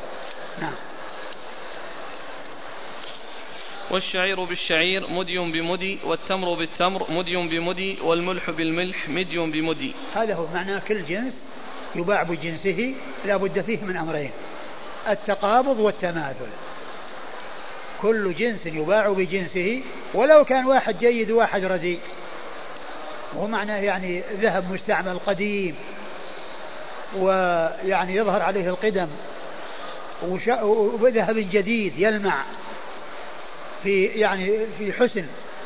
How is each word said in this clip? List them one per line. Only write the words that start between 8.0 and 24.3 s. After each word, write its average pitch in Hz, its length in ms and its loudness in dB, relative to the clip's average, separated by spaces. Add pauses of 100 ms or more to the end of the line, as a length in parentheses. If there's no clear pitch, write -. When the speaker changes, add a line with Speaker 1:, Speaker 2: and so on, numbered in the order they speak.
Speaker 2:
والملح 170 480 2
بالملح 165 600 0
مدي 170 280 -2
بمدي. 156 560 0 (220)
Speaker 1:
هذا 214 200 2
هو 165 180 -2
معنى 190 340 -2
كل 208 180 0
جنس 214 280 -4 (640)
يباع 175 280 2
بجنسه 170 720 -2 (300)
لا 202 120 2
بد 190 240 0
فيه 208 220 -2
من 185 140 -4
أمرين، 160 340 -4 (760)
التقابض 214 680 4
والتماثل. 165 720 0 (1500)
كل 208 320 4
جنس 208 320 0
يباع 165 440 4
بجنسه 190 760 0 (300)
ولو 285 320 10
كان 254 200 4
واحد 233 340 4
جيد 226 320 4
وواحد 208 340 4
رديء، 180 340 0 (1300)
وهو 156 140 -2
معناه 214 300 0
يعني 185 440 0 (200)